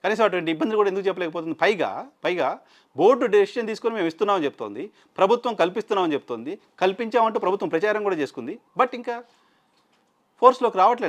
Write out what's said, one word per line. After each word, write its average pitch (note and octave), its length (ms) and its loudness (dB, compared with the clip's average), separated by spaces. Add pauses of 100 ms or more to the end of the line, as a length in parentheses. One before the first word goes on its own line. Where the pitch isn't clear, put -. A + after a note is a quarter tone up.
కనీసం G#3+ 200 2
అటువంటి F3 300 0
ఇబ్బందులు A3 260 -2
కూడా G3+ 120 4
ఎందుకు F#3+ 160 -2
చెప్పలేకపోతుంది? E3+ 540 -4
పైగా, E3 460 -2 (160)
పైగా D#3+ 240 -2 (500)
బోర్డు A#3+ 280 6
డెసిషన్ G#3 440 2
తీసుకొని A3 260 -4
మేము F3+ 120 -2
ఇస్తున్నామని F#3 400 0
చెప్తోంది, A2 360 -8 (340)
ప్రభుత్వం A#3 440 2
కల్పిస్తున్నామని F3+ 520 0
చెప్తోంది, B2 460 -6 (220)
కల్పించామంటూ A3 580 0
ప్రభుత్వం F#3+ 300 -2
ప్రచారం G#3 380 0
కూడా F#3+ 80 0
చేసుకుంది. C#3+ 440 -8 (200)
But B3+ 200 0
ఇంకా A#3+ 160 -8 (1200)
ఫోర్స్‌లోకి A#3+ 380 4
రావట్లే G#3+ 320 2